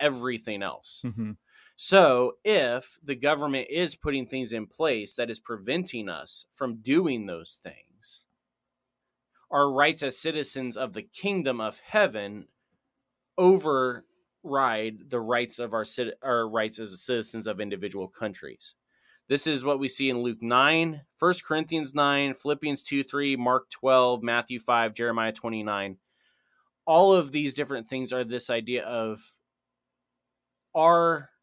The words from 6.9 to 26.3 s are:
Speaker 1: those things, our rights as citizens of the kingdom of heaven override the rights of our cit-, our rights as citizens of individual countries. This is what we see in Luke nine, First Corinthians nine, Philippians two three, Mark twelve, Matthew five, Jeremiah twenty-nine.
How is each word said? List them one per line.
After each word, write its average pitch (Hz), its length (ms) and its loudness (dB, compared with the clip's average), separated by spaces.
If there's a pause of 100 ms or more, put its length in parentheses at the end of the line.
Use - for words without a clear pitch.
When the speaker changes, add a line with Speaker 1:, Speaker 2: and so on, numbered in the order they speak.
Speaker 1:
those 85 360 -12
things, - 600 -20 (1300)
our 143 220 2
rights 156 300 2
as 131 140 -4
citizens 139 600 -6
of 117 160 -6
the 104 100 -10
kingdom 139 580 -4
of 107 200 -6
heaven 107 680 -2 (880)
override 151 680 4 (1040)
the 127 120 -2
rights 120 380 -2
of 117 140 -6
our 110 120 -2
cit-, 120 380 -6
our 117 260 0
rights 110 300 -2
as 101 240 -12
citizens 113 440 -4
of 104 140 -6
individual 98 460 -6
countries. - 680 -12 (540)
This 139 180 0
is 139 180 -2
what 143 140 0
we 135 100 -2
see 135 220 -2
in 123 120 0
Luke 117 200 -4
nine, 147 600 2 (140)
First 180 280 2
Corinthians 156 500 -4
nine, 143 400 2
Philippians 147 480 -4
two 139 200 -2
three, 143 320 -2
Mark 127 360 0
twelve, 127 520 4
Matthew 117 380 -2
five, 113 340 2
Jeremiah 113 380 0
twenty-nine. 107 640 -6 (880)